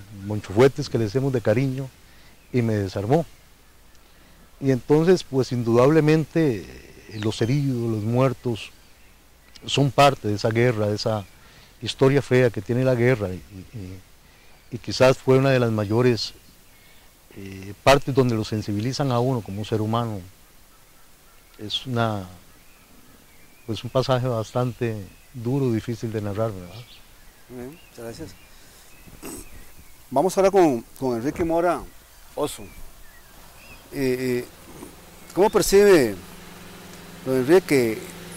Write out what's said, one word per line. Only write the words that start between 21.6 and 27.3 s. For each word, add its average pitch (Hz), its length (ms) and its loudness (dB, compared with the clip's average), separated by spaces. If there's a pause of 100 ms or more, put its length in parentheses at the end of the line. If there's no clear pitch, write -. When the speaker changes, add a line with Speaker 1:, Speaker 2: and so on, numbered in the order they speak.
Speaker 1:
una 113 420 -2 (1400)
pues 110 200 -6
un 117 40 -10
pasaje 127 380 0
bastante 113 800 -4 (260)
duro, 127 380 -2
difícil 113 400 -6
de 107 100 -4
narrar, 104 300 -4
¿verdad? 90 240 -16 (720)